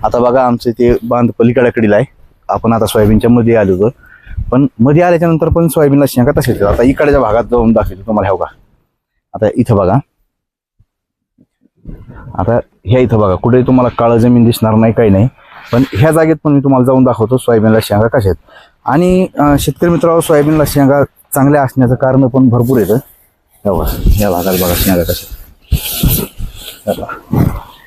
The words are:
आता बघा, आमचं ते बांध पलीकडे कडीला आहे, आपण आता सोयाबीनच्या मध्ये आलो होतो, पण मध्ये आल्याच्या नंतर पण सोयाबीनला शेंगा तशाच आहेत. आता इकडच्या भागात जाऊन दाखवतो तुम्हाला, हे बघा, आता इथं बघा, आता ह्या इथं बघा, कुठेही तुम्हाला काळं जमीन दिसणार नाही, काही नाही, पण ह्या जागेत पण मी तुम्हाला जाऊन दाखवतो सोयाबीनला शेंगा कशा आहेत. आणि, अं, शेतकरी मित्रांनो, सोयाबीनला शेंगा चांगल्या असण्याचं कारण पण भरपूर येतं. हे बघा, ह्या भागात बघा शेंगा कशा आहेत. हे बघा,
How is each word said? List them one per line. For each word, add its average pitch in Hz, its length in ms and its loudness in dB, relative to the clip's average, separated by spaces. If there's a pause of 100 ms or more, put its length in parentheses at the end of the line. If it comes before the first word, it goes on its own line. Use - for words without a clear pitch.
आता 127 160 0
बघा, 123 260 2
आमचं 120 260 -2
ते 120 320 0
बांध 120 360 -2
पलीकडे 123 300 2
कडीला 110 260 0
आहे, 117 100 0 (440)
आपण 107 240 -2
आता 113 120 0
सोयाबीनच्या 107 440 2
मध्ये 113 260 2
आलो 98 200 2
होतो, 101 140 0 (600)
पण 135 160 2 (120)
मध्ये 147 220 2
आल्याच्या 175 280 0
नंतर 165 200 0
पण 170 180 0
सोयाबीनला 143 400 2
शेंगा 127 240 0
तशाच 123 240 -2
आहेत. 101 200 0
आता 120 80 0
इकडच्या 143 360 2
भागात 113 320 0
जाऊन 117 200 2
दाखवतो 101 360 -2
तुम्हाला, 104 220 -2
हे 95 80 -2
बघा, 87 80 -6 (880)
आता - 120 -4 (100)
इथं 120 200 0
बघा, 98 200 0 (2500)
आता 113 220 0 (260)
ह्या 127 140 2
इथं 120 200 0
बघा, 98 160 2
कुठेही 123 320 0
तुम्हाला 127 220 2
काळं 117 280 0
जमीन 120 280 4
दिसणार 110 280 0
नाही, 113 200 2
काही 113 160 2
नाही, 98 180 2 (460)
पण 120 100 2 (100)
ह्या 151 180 0
जागेत 160 320 2
पण 156 80 0
मी 143 120 2
तुम्हाला 131 220 2
जाऊन 131 180 2
दाखवतो 123 340 0
सोयाबीनला 110 440 2
शेंगा 104 260 0
कशा 113 220 0
आहेत. 85 60 -2 (500)
आणि, 180 420 0 (120)
अं, 143 200 2
शेतकरी 175 300 -2
मित्रांनो, 170 320 0
सोयाबीनला 151 460 2
शेंगा 139 360 2
चांगल्या 139 600 -2
असण्याचं 127 320 0
कारण 131 320 0
पण 131 220 2
भरपूर 120 300 0
येतं. 104 180 0 (680)
हे - 60 0
बघा, 80 220 -2 (120)
ह्या 101 260 2
भागात 87 300 -2
बघा 90 140 0
शेंगा 90 280 0
कशा - 280 -6
आहेत. - 60 -16 (1500)
हे - 140 -6
बघा, - 380 -6 (480)